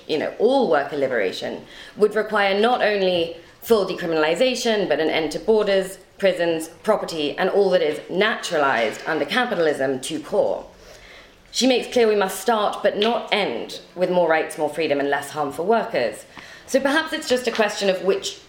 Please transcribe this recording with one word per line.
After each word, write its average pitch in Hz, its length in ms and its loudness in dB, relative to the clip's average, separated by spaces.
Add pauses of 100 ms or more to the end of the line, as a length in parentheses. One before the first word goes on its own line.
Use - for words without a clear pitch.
you 156 100 0
know, 104 220 -2
all 247 300 0
worker 147 280 0
liberation, 117 680 -4 (300)
would 208 200 2
require 202 440 0
not 233 220 2
only 185 560 0 (240)
full 208 240 4
decriminalisation, 180 1040 0
but 147 100 2
an 156 100 2
end 156 220 -2
to 165 80 -6
borders, 196 580 0 (200)
prisons, 170 520 0 (140)
property, 165 540 0
and 180 120 2
all 196 200 4
that 180 120 4
is 151 180 0 (100)
naturalised 143 1000 0
under 156 180 -2
capitalism 160 720 0
to 156 200 -8
core. 143 460 -2 (840)
She 240 160 2
makes 247 240 2
clear 233 160 4
we 214 80 4
must 196 240 0
start, 214 440 0
but 185 140 2
not 220 360 0
end, 123 480 -4 (140)
with 180 140 0
more 175 200 2
rights, 160 280 0
more 151 120 0
freedom, 143 300 -2
and 139 100 0
less 143 220 -4
harm 147 200 -4
for 160 120 -6
workers. 180 640 -2 (400)
So - 140 2
perhaps 294 320 0
it's - 160 -6
just 247 200 0
a 226 40 -2
question 202 380 0
of 180 140 0
which - 460 -2